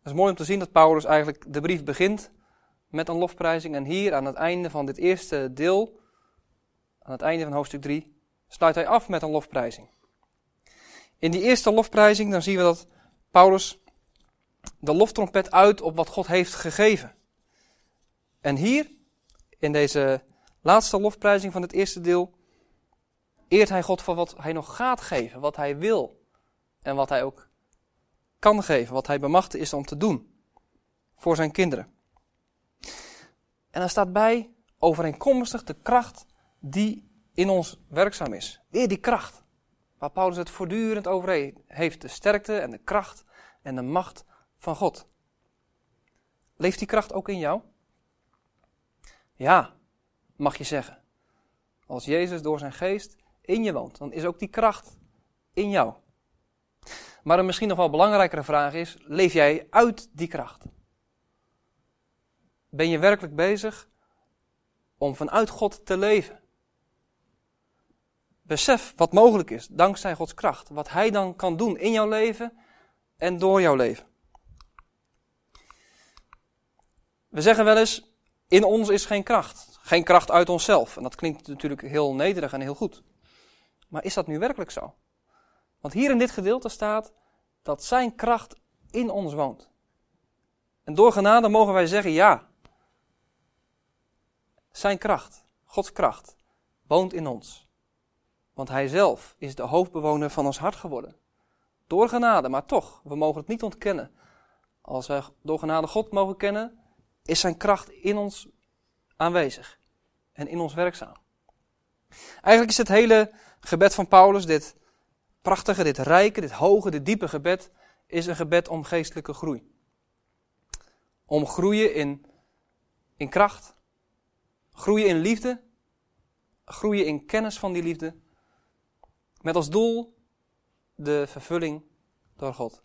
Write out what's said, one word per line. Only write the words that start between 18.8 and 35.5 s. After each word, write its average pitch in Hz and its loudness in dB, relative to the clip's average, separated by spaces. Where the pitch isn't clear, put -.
in 147 -4
deze 139 0
laatste 202 4
lofprijzing 202 0
van 185 -6
het 180 -10
eerste 190 -2
deel, 180 0
eert 196 4
hij 185 -2
God 185 -2
voor 175 -4
wat 170 -6
hij 156 -8
nog 156 -10
gaat 247 -4
geven, 120 -6
wat 147 -4
hij 143 -6
wil 180 -4
en 139 -6
wat 139 -2
hij 135 -2
ook - -12
kan 208 4
geven, 123 -2
wat 131 -4
hij 143 -2
bemachtigd 156 0
is 147 -8
om 143 -6
te 147 -12
doen 165 -4
voor 170 0
zijn 156 -2
kinderen. 143 -2
En - -10
dan 180 -4
staat 185 -2
bij, 226 0
overeenkomstig 170 0